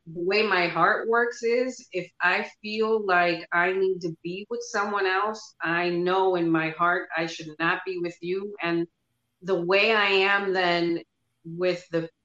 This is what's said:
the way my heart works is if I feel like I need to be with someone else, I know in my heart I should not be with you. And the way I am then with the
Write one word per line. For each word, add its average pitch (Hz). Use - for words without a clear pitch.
the 165
way 202
my 180
heart 175
works 233
is 254
if 175
I 190
feel 214
like 175
I 175
need 190
to 165
be 185
with 240
someone 202
else, 208
I 170
know 180
in 170
my 160
heart 175
I 165
should 165
not 170
be 185
with 170
you. 196
And 170
the 180
way 196
I 208
am 196
then 170
with 175
the 165